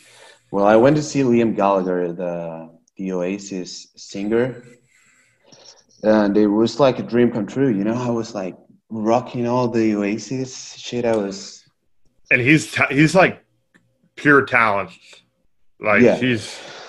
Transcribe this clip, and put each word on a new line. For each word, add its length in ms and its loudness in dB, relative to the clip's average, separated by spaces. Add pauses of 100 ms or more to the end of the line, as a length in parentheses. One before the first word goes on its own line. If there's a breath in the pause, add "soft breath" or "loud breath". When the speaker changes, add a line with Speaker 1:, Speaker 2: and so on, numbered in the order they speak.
(520 soft breath)
Speaker 1:
Well, 160 0
I 80 6
went 220 6
to 60 0
see 180 -4
Liam 340 2
Gallagher, 580 0
the, 580 -8 (260)
the 160 -6
Oasis 800 -6
singer, 680 -4 (1400 soft breath)
and 340 2
it 120 4
was 320 0
like 180 4
a 60 -8
dream 260 2
come 160 -4
true. 220 -2
You 160 -2
know, 100 -2
I 160 -4
was, 240 -6
like, 220 -8 (320)
rocking 580 -2
all 220 -2
the 260 0
Oasis 800 -6
shit. 300 -8
I 100 0
was 480 -6 (680)
Speaker 2:
And 80 2
he's 320 2
ta-, 180 -2
he's, 240 2
like, 300 4 (720)
pure 280 4
talent. 460 0 (880)
Like, 240 2
Speaker 1:
Yeah. 140 6
Speaker 2:
he's 420 -4 (300 loud breath)